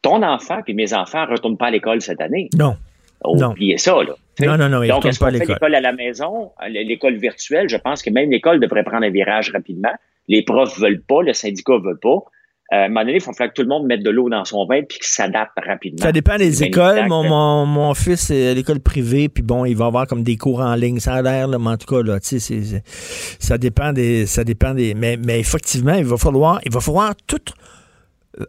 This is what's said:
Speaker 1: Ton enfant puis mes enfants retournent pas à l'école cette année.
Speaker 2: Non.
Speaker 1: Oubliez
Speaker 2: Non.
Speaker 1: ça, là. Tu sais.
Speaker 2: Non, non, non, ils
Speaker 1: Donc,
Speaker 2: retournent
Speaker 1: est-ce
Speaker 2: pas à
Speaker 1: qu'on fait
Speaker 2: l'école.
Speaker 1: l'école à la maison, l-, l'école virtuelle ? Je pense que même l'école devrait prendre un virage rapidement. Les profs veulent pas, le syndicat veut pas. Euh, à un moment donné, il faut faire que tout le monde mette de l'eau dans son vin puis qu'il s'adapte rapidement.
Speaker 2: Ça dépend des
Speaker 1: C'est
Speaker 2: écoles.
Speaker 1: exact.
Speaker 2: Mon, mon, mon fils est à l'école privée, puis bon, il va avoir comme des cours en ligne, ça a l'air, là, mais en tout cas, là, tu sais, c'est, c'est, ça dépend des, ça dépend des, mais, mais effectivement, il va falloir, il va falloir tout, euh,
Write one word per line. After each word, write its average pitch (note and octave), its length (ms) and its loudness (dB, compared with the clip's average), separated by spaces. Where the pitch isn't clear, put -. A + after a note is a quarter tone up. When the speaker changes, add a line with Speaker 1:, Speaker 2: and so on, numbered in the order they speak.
Speaker 1:
Ton F#3+ 180 4
enfant E3+ 420 -2
puis A2 120 -8
mes G#2+ 180 0
enfants B2+ 340 -2
retournent A2+ 300 -2
pas A#2+ 100 0
à A#2 40 0
l'école A2 300 0
cette F#2 200 -8
année. D3 340 -4
Speaker 2:
Non. C#3+ 200 4
Speaker 1:
Oubliez A2 500 2
Speaker 2:
Non. - 40 0
Speaker 1:
ça, E3 260 4
là. D2 100 -4
Tu C#3+ 80 0
sais. - 60 4
Speaker 2:
Non, D#3 80 2
non, C#3 120 2
non, B2 140 2
ils A#2 60 2
Speaker 1:
Donc, B2+ 80 4
Speaker 2:
retournent C#3 140 2
Speaker 1:
est-ce - 80 -4
Speaker 2:
pas C3+ 80 4
à - 40 4
Speaker 1:
qu'on - 60 -2
fait - 40 2
Speaker 2:
l'école. - 140 0
Speaker 1:
l'école D3+ 200 2
à C3 60 4
la B2+ 120 0
maison, C#3+ 580 -8
l-, A2 120 -10
l'école A#2+ 300 0
virtuelle ? C#3 520 -2
Je A2+ 80 -2
pense C#3 260 -4
que A#2 80 -4
même C#3 200 2
l'école D#3 280 2
devrait G#2 240 2
prendre A2 220 -2
un G2+ 60 0
virage G2+ 400 0
rapidement. G2+ 400 -4
Les G#2+ 160 4
profs A#2 360 0
veulent G#2 220 2
pas, D3 220 2
le C3+ 100 2
syndicat G#2 500 0
veut F2+ 180 -4
pas. C3 160 4
Euh, G2+ 40 2
à G2 80 4
un - 20 -4
moment A2 140 0
donné, B2+ 140 0
il F#3 60 2
faut B2 120 -12
faire A#2+ 160 -4
que - 40 -14
tout C#3 100 -2
le A#2 40 0
monde C#3+ 180 -2
mette A#2+ 160 0
de A2 80 0
l'eau B2 200 2
dans G#2 160 -2
son G2+ 200 -2
vin C3 160 0
puis - 160 -14
qu'il - 100 -12
s'adapte G#2+ 440 -2
rapidement. G2+ 380 -8
Speaker 2:
Ça D#3+ 120 2
dépend E3 240 2
des F#3 160 4
Speaker 1:
C'est C#3+ 140 0
Speaker 2:
écoles. F#3 320 4
Speaker 1:
exact. G#3 100 0
Speaker 2:
Mon, D#3+ 180 2
mon, D3 380 2
mon D3 280 2
fils - 380 0
est C3 200 2
à - 20 0
l'école C3+ 260 0
privée, C#3 500 2
puis B2 140 -4
bon, A#2+ 220 0
il A#2+ 100 0
va A#2 120 2
avoir B2 200 0
comme A#2 160 -2
des A#2 140 0
cours B2+ 240 0
en A#2+ 140 0
ligne, A#2+ 240 0
ça B2+ 160 -2
a B2+ 60 0
l'air, C3 280 0
là, B2+ 100 0
mais A2+ 80 0
en A2+ 100 0
tout - 160 -6
cas, B2 80 2
là, G#2+ 200 0
tu - 60 -10
sais, B2+ 120 -2
c'est, A2 240 -4
c'est, G#2 180 -6
ça - 180 0
dépend B2+ 340 0
des, A#2+ 340 2
ça A2+ 200 -2
dépend B2 280 0
des, A#2 220 0
mais, A#2 220 -2
mais A#2 220 -2
effectivement, C3 560 0
il E3+ 100 2
va B2 120 0
falloir, D3+ 480 2
il A#2 60 -4
va A#2+ 80 -2
falloir F#3+ 340 0
tout, D4+ 140 -4
euh, - 80 -8